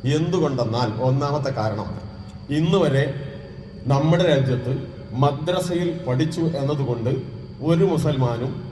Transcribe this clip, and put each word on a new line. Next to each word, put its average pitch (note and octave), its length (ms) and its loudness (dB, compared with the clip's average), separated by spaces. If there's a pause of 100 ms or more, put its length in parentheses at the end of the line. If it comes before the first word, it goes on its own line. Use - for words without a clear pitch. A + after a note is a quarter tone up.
(160)
എന്തുകൊണ്ടെന്നാൽ C3+ 720 0 (200)
ഒന്നാമത്തെ C#3+ 420 0 (100)
കാരണം, G#2+ 280 -2 (680)
ഇന്ന് E3 240 4
വരെ C3+ 220 4 (880)
നമ്മുടെ D#3+ 400 4
രാജ്യത്ത് B2+ 400 2 (500)
മദ്രസയിൽ F3 680 0 (180)
പഠിച്ചു D#3 380 0 (160)
എന്നതുകൊണ്ട് B2+ 520 0 (580)
ഒരു E3+ 220 6
മുസൽമാനും C3 600 0 (200)